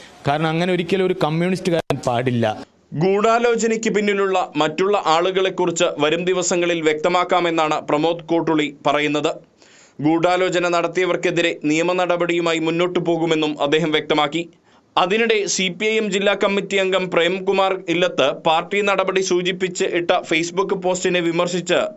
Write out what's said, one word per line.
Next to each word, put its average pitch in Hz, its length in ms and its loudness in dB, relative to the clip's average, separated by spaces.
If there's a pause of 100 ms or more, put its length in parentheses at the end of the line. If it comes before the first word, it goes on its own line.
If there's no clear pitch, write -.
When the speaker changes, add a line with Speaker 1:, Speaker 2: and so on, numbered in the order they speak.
(280)
Speaker 1:
കാരണം 156 260 0
അങ്ങനെ 175 220 0
ഒരിക്കലും 185 340 0
ഒരു 180 160 -2
കമ്മ്യൂണിസ്റ്റുകാരൻ 165 840 0
പാടില്ല. 120 480 0 (480)
Speaker 2:
ഗൂഢാലോചനയ്ക്ക് 226 920 2
പിന്നിലുള്ള 196 400 2 (260)
മറ്റുള്ള 180 320 0 (220)
ആളുകളെക്കുറിച്ച് 180 680 0 (200)
വരും 165 260 0
ദിവസങ്ങളിൽ 175 580 0
വ്യക്തമാക്കാമെന്നാണ് 170 880 0 (140)
പ്രമോദ് 165 400 0
കോട്ടുളി 156 380 0 (180)
പറയുന്നത്. 147 440 0 (760)
ഗൂഢാലോചന 175 580 2 (120)
നടത്തിയവർക്കെതിരെ 170 760 0 (160)
നിയമ 165 220 2 (100)
നടപടിയുമായി 170 640 0
മുന്നോട്ടു 175 340 0 (100)
പോകുമെന്നും 160 440 0 (140)
അദ്ദേഹം 156 300 2
വ്യക്തമാക്കി. 151 460 -2 (580)
അതിനിടെ 220 340 2 (160)
സി 190 120 -2 (140)
പി 214 140 -4
ഐ - 80 0
എം 214 140 -2
ജില്ലാ 202 180 0 (100)
കമ്മിറ്റി 196 400 -2
അംഗം 185 300 0
പ്രേംകുമാർ 190 600 0 (200)
ഇല്ലത്ത് 175 340 2 (200)
പാർട്ടി 175 420 2
നടപടി 190 420 0
സൂചിപ്പിച്ച് 180 560 -2 (120)
ഇട്ട 170 120 0 (180)
Facebook 175 440 -2 (120)
പോസ്റ്റിനെ 180 440 0
വിമർശിച്ച് 175 500 0 (180)